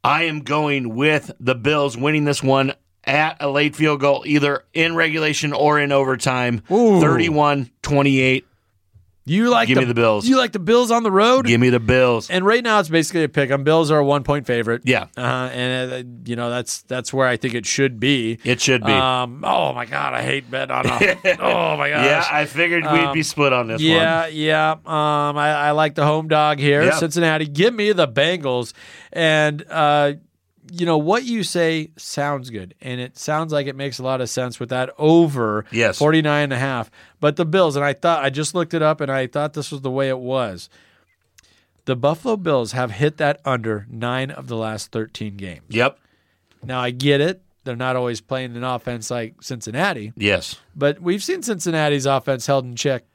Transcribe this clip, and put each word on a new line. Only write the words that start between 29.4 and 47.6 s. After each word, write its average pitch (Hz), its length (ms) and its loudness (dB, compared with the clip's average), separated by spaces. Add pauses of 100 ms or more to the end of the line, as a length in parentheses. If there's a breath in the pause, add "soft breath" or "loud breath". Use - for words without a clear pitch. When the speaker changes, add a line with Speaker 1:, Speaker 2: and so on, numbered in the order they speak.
Speaker 2:
uh, 147 420 2 (580)
you 175 140 -4
know, 165 140 2
what 202 260 0
you 226 200 -4
say 160 520 -2
sounds 143 540 -6
good, 95 320 -12
and 123 180 -10
it 127 160 -14
sounds 156 380 -6
like 143 120 -2
it 139 80 -8
makes 135 240 -10
a 127 40 -10
lot 131 180 -4
of 120 80 -6
sense 123 320 -8
with 120 80 -8
that 127 300 -4
over 143 720 2
Speaker 1:
Yes. 113 260 2
Speaker 2:
forty-nine 151 480 2
and 135 80 -6
a 123 60 -4
half. 127 320 -6 (300 soft breath)
But 147 160 2
the 170 100 0
Bills, 165 280 2
and 143 80 -2
I 143 120 0
thought, 165 280 0
I 139 60 0
just 147 260 -4
looked 170 200 -2
it 160 80 0
up, 151 180 2
and 139 100 -4
I 131 180 -2
thought 147 260 -6
this 147 180 -10
was 139 80 -10
the 135 100 -6
way 135 200 -2
it 131 80 -4
was. 123 500 -6 (1160 soft breath)
The 131 100 -2
Buffalo 160 400 -2
Bills 143 360 -2
have 123 180 -4
hit 139 260 -2
that 147 280 -2
under 110 440 -4
nine 123 420 -6
of 135 180 -16
the 117 80 -8
last 110 360 -8
thirteen 110 440 -8
games. 92 340 -14
Speaker 1:
Yep. 123 280 0 (640)
Speaker 2:
Now, 127 180 -6
I 123 100 -2
get 139 300 2
it. 185 200 -2 (240)